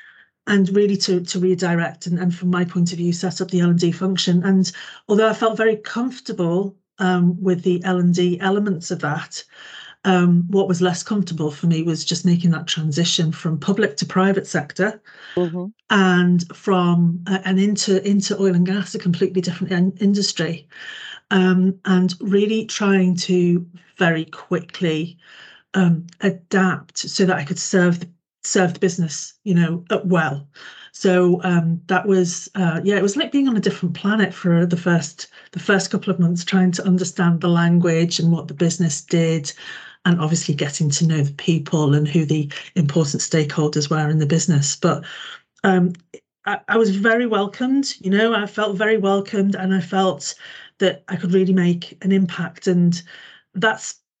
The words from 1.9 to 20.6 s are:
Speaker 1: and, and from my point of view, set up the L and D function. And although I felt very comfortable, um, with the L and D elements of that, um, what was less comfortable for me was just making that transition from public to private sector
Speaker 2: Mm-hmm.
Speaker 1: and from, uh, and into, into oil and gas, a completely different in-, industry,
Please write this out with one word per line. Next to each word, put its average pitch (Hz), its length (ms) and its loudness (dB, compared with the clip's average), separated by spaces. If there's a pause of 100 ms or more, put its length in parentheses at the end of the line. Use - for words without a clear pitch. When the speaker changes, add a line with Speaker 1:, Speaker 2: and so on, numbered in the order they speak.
Speaker 1:
and, 175 120 -2
and 180 160 -2
from 180 160 -4
my 180 140 0
point 175 280 -2
of 170 60 -8
view, 175 140 0
set 175 280 -6
up 185 100 -6
the 180 100 0
L 175 100 4
and 170 80 4
D 170 140 2
function. 180 500 0
And 190 280 2 (380)
although 214 200 4
I 214 60 0
felt 220 220 -2
very 220 200 2
comfortable, 196 1000 -4 (220)
um, 180 440 2
with 180 200 0
the 180 220 0
L 185 140 0
and 175 160 4
D 180 260 2
elements 196 500 -2
of 160 100 -6
that, 151 420 -6 (640)
um, 175 440 4
what 190 200 2
was 175 120 -2
less 180 220 0
comfortable 165 480 -4
for 170 160 -4
me 160 160 2
was 165 220 -2
just - 200 -2
making 175 260 4
that 156 160 -2
transition 160 640 0
from 160 260 -4
public 202 400 0
to 175 80 -4
private 190 400 2
sector - 540 -4 (360)
Speaker 2:
Mm-hmm. 180 300 -2 (240)
Speaker 1:
and 180 640 4
from, 175 720 0
uh, 190 160 0
and 190 160 0
into, 190 480 0
into 196 320 0
oil 190 140 2
and 180 120 4
gas, 190 280 -4
a 226 40 -8
completely 185 420 -2
different 175 320 -6
in-, 185 280 0
industry, 196 680 -2 (640)